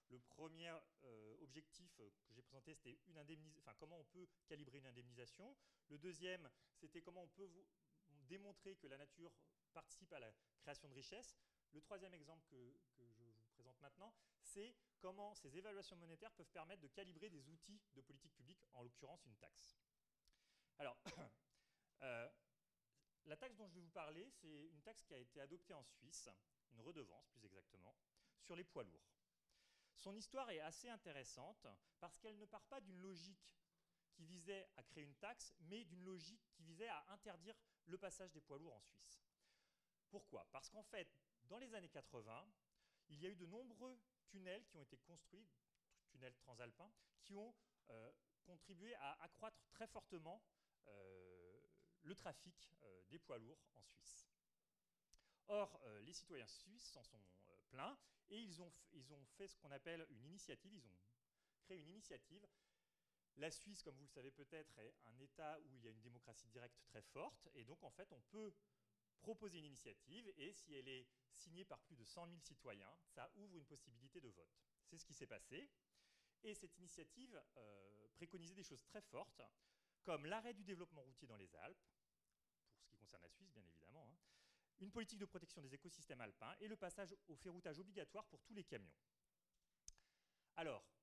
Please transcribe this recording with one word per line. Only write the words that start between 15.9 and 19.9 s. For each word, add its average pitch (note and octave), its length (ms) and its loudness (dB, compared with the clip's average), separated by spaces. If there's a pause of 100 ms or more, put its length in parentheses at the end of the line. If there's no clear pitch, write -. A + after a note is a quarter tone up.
monétaires E3+ 380 -4
peuvent - 180 -8
permettre F3 300 0
de D3 60 -2
calibrer F#3 420 0
des C#3+ 200 -2
outils F#3 320 -6 (120)
de C3+ 80 -6
politique C#3 320 -10
publique, C3 400 -12
en B2 100 2
l'occurrence C3+ 420 -2
une A2 120 -8
taxe. - 400 -10 (1000)